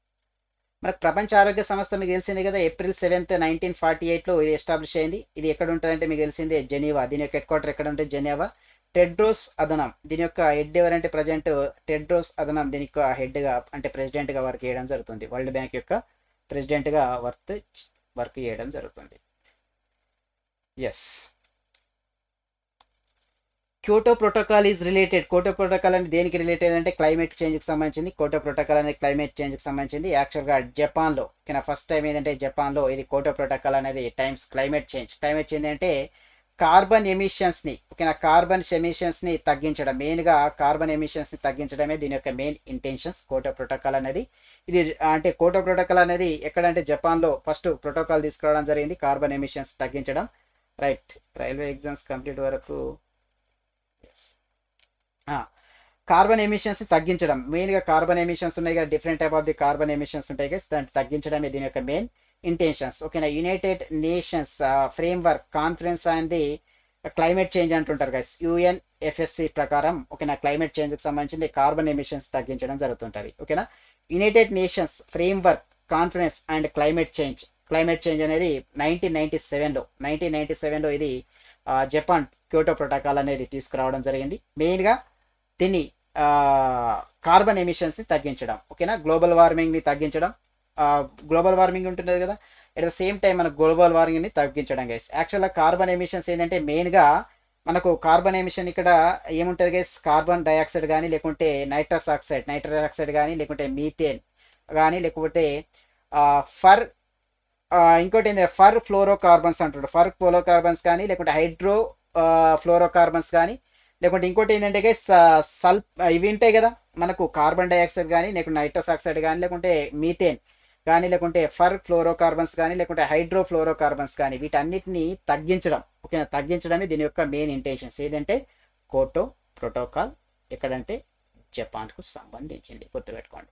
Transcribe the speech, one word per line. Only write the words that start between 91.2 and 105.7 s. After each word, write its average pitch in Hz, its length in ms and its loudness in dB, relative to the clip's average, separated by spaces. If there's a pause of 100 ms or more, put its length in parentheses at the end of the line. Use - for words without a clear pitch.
వార్మింగ్ 185 300 2
ఉంటున్నది 180 340 -2
కదా, 196 180 -4 (400)
at 165 80 -2
the 165 160 -4
same 196 180 -2
time 185 180 2
మన 170 100 0
గ్లోబల్ 160 460 4
వార్మింగ్ని 165 360 2
తగ్గించడం 139 600 -2
గైస్. 117 220 -10
యాక్చువల్‌గా 190 340 -2
కార్బన్ 180 420 2
ఎమిషన్స్ 180 400 -4
ఏంటంటే 170 300 -2
మెయిన్గా 165 640 4 (420)
మనకు 180 280 2
కార్బన్ 175 400 4
ఎమిషన్ 185 340 -4
ఇక్కడ 175 500 4 (100)
ఏముంటది 175 400 0
గైస్, 180 300 -2
కార్బన్ 156 460 2
డయాక్సైడ్ 156 400 0
కానీ 160 220 0
లేకుంటే 156 580 -2
నైట్రస్ 151 440 -2
ఆక్సైడ్, 143 400 -2
నైట్రస్ 151 340 -2
ఆక్సైడ్ 147 280 -4
కానీ 151 240 0
లేకుంటే 147 320 -6
మీథేన్ 143 520 -4 (540)
కానీ 160 260 2
లేకపోతే, 160 680 -2 (480)